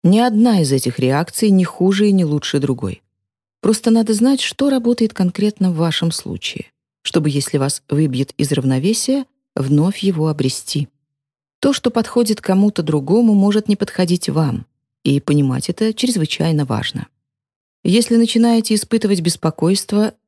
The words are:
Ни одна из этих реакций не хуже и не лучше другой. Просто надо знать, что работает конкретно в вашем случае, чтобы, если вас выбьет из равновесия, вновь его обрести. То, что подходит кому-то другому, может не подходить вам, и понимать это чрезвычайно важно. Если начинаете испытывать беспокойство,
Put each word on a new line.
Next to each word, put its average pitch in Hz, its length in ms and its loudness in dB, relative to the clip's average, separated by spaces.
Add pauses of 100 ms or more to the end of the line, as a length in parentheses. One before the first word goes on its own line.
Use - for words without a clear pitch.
Ни 190 160 4
одна 226 420 2
из 135 100 0
этих 127 280 -2
реакций 147 500 0
не 185 160 4
хуже 196 420 0
и 196 60 4
не 185 100 2
лучше 147 360 -2
другой. 127 420 -4 (600)
Просто 220 300 0
надо 226 220 2
знать, 254 280 2
что - 280 -2
работает 233 440 0
конкретно 190 580 0
в 170 40 -2
вашем 165 360 0
случае, - 560 -10 (340)
чтобы, 151 280 -2
если 143 280 -2
вас 139 320 -2
выбьет 139 480 0
из 147 140 -2
равновесия, 151 760 0 (300)
вновь 147 440 0
его 160 300 -2
обрести. 147 580 -4 (720)
То, 277 140 0
что - 180 -2
подходит 226 480 0
кому-то 196 440 0
другому, 160 500 2
может 202 340 2
не 202 80 2
подходить 180 540 -2
вам, 151 360 -2 (380)
и 139 160 2
понимать 139 500 0
это 220 240 -2
чрезвычайно 165 720 -2
важно. 120 440 -6 (760)
Если 226 320 2
начинаете 226 600 2
испытывать 202 460 0
беспокойство, 180 920 0 (140)